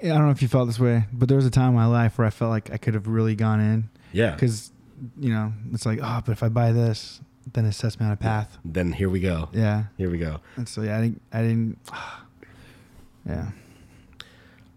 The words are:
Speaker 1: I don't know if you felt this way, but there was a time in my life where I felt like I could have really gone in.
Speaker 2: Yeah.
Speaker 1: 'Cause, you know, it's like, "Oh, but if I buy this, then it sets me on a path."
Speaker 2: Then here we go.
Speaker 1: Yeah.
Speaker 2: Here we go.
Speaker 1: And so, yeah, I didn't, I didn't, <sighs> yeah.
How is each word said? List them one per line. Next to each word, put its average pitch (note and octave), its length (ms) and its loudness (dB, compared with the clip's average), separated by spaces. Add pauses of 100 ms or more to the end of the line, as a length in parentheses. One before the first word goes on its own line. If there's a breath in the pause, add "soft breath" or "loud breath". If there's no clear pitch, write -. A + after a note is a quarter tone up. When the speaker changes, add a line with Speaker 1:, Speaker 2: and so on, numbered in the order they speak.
Speaker 1:
I F3 60 -2
don't D#3 180 4
know C#3+ 40 6
if C3+ 120 0
you B2 60 2
felt B2+ 180 2
this A2+ 140 -2
way, A#2 320 4
but B2 160 0
there C3+ 80 4
was C3+ 100 4
a A#2+ 40 2
time B2+ 200 4
in B2 60 4
my A2+ 100 4
life A#2 320 2
where A2+ 80 2
I G#2 40 2
felt A2+ 200 -2
like A2 200 -4
I A2+ 60 -4
could A2 180 -2
have G#2 120 -4
really A2 300 0
gone A2 240 2
in. A2 280 2 (240 loud breath)
Speaker 2:
Yeah. G2 240 2
Speaker 1:
'Cause, A2+ 360 -2 (460)
you C3 140 0
know, G#2+ 200 -2 (200)
it's A#2 140 -4
like, A2 160 -2
"Oh, A#2 220 -4
but A#2 80 -2
if G#2 100 -4
I A#2 80 2
buy A#2 220 2
this, A#2 480 -2 (340)
then A#2 100 0
it G#2+ 80 2
sets - 260 -4
me A2+ 80 -2
on G#2+ 60 0
a G2+ 40 -2
path." G#2+ 480 -4
Speaker 2:
Then E2+ 280 -2
here G2 160 0
we F#2 120 0
go. E2+ 320 -2
Speaker 1:
Yeah. G#2+ 320 0 (120)
Speaker 2:
Here F#2 140 -2
we E2+ 80 -2
go. D#2 220 -4 (160)
Speaker 1:
And A#2+ 120 -6
so, - 140 -8
yeah, G#2+ 160 -2
I - 20 0
didn't, A2+ 220 -2 (100)
I A2+ 100 -2
didn't, A2+ 360 0 (760 loud breath)
<sighs> - 720 -20
yeah. E2 240 -6 (1300 loud breath)